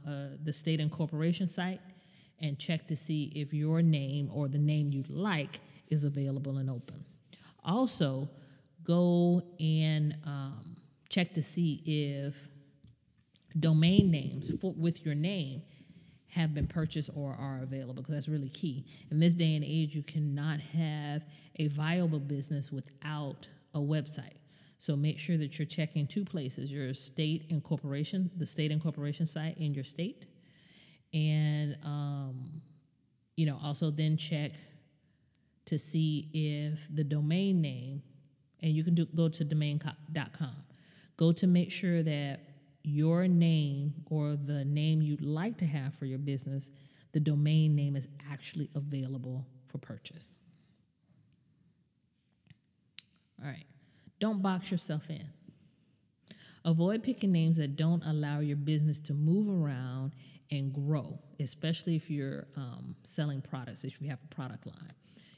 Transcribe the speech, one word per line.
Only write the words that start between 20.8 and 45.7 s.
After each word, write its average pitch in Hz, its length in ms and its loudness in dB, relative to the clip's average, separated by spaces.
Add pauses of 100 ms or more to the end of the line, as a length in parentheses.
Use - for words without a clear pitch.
a 151 140 0
viable 156 500 2
business 143 520 -4
without 147 800 -8 (240)
a 156 60 -2
website. 147 560 -2 (440)
So 147 180 0
make 151 220 2
sure 170 200 0
that 143 200 -4
you're 156 60 0
checking 151 440 -2
two 202 160 -2
places, 139 480 -6
your 135 200 -4
state 156 560 -2
incorporation, 151 880 -2
the 160 80 -2
state 151 280 0
incorporation 151 540 -2
site 156 320 -4
in 151 160 0
your 135 100 -4
state, - 420 -6 (880)
and, 151 680 0
um, 143 760 -6 (760)
you 160 100 4
know, - 160 0
also 147 300 0
then 156 240 2
check 151 360 -2 (1120)
to 156 120 0
see 151 560 0
if 151 600 -2
the 151 100 2
domain 160 580 2
name, 135 400 -4 (580)
and 160 140 2
you 160 80 2
can 170 120 4
do, 165 120 4
go 165 220 2
to 160 160 -2
domain 151 360 0 (320)
dot 147 200 -4
com. 131 320 -8 (520)
Go 165 160 6
to 175 140 2
make 175 260 6
sure 170 300 2
that 143 380 -2 (420)
your 160 440 4
name 156 800 4
or 147 320 0
the 143 300 -2
name 151 340 4
you'd 147 220 0
like 160 340 -2
to 185 80 0
have 143 300 -2